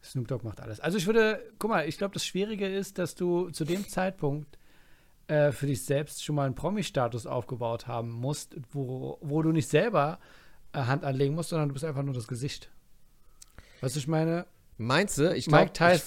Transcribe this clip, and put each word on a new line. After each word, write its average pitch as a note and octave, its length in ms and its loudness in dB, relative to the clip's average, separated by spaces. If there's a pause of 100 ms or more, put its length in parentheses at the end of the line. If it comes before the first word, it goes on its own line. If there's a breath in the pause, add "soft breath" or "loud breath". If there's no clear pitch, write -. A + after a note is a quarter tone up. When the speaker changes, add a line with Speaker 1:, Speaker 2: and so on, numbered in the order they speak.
Speaker 1:
Snoop B2+ 240 -6
Dogg B2+ 180 -6
macht G#2+ 160 -10
alles. A2 200 -12
Also E3+ 180 0
ich E3 80 0
würde, A3 340 4 (200)
guck G#3+ 100 0
mal, E3+ 180 2
ich D#3+ 100 -6
glaub, G3 140 -2
das - 140 -4
Schwierige G3+ 400 -2
ist, F#3+ 320 -4
dass F3 160 -2
du F3 360 0
zu D#3 140 -4
dem F3+ 220 -2
Zeitpunkt, D#3 720 -2 (720 soft breath)
äh, D3 240 4
für C3 140 -2
dich C#3 180 0
selbst - 400 -2
schon D3+ 100 -2
mal C#3+ 120 2
einen C3 100 -2
Promi-Status C#3 720 -2
aufgebaut A#2 600 -4
haben A#2 240 -4
musst, B2+ 460 -6 (160)
wo, C3 480 -6
wo D#3 220 0
du D#3+ 100 4
nicht D#3 160 2
selber, E3 500 4 (540 soft breath)
äh, C#3+ 80 -4
Hand C3+ 240 0
anlegen C#3 320 0
musst, E3 140 -4
sondern D#3 180 0
du C#3 60 -4
bist C#3 100 -8
einfach C#3+ 180 -4
nur C#3 120 -2
das A#2 120 -6
Gesicht. C3 440 -8 (1080 soft breath)
Weißt C3 140 -2
du, D3+ 60 -2
ich C3 80 -6
meine, E3 380 0 (320)
Speaker 2:
Meinst D3 400 2
du? D3+ 180 4
Ich B2 120 -4
Speaker 1:
Mike E3 240 8
Speaker 2:
glaub, - 20 -18
Speaker 1:
Tyson F3 200 6
Speaker 2:
ich D#3+ 120 0